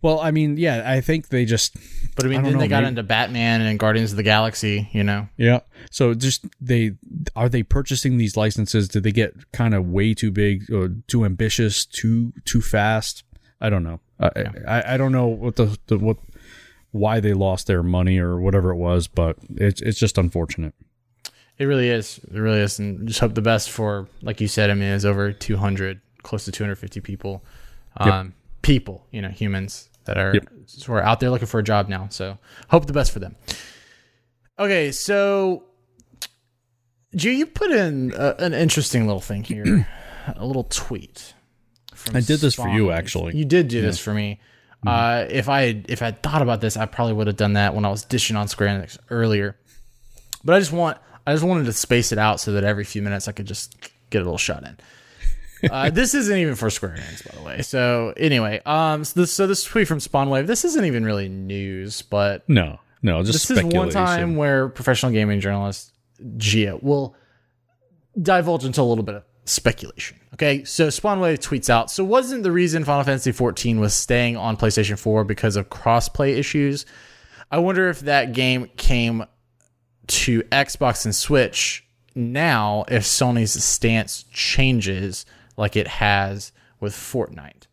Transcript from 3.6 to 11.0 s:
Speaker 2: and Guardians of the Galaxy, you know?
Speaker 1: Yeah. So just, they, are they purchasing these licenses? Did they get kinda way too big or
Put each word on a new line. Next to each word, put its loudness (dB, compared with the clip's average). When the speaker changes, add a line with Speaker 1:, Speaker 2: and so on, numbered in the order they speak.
Speaker 2:
and 0
Guardians 2
of -4
the -2
Galaxy, 0
you 0
know? -2
Speaker 1:
Yeah. 4
So 2
just, -2
they, 2
are 2
they 2
purchasing 2
these 2
licenses? 2
Did 0
they 2
get 2
kinda 2
way 2
too -2
big 0
or 0